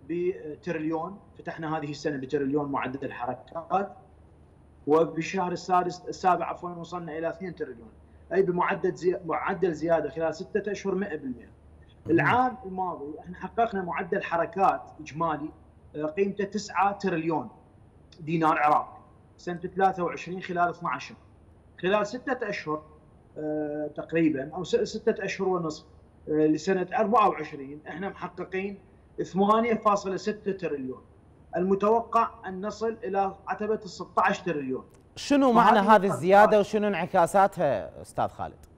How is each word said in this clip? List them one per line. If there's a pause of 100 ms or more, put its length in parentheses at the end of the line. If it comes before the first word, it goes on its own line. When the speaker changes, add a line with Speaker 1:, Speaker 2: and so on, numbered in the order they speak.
Speaker 1:
بتريليون، (200)
فتحنا
هذه
السنة
بتريليون
معدل
الحركات، (880)
وبشهر
السادس،
السابع
عفوًا،
وصلنا
إلى
اثنين
تريليون، (440)
أي
بمعدل
زي-،
معدل
زيادة
خلال
ستة
أشهر
مائة
بالمائة.
Speaker 2:
مم.
Speaker 1:
العام (100)
الماضي
احنا
حققنا
معدل
حركات (180)
إجمالي، (460)
آه،
قيمته
تسعة
تريليون (720)
دينار
عراقي. (380)
سنة
ثلاثة
وعشرين
خلال
اثناعش
شهر. (640)
خلال
ستة
أشهر، (560)
آه،
تقريبًا،
أو
س-،
ستة
أشهر
ونصف، (420)
آه،
لسنة (120)
أربعة
وعشرين،
احنا
محققين (460)
ثمانية
فاصلة
ستة
تريليون. (540)
المتوقع (160)
أن
نصل
إلى (120)
عتبة
الستة
عشر
تريليون. (320)
Speaker 2:
شنو
معنى
Speaker 1:
وهذه
Speaker 2:
هذه
الزيادة
Speaker 1:
الأرقام
Speaker 2:
وشنو
انعكاساتها
أستاذ
خالد؟ (120)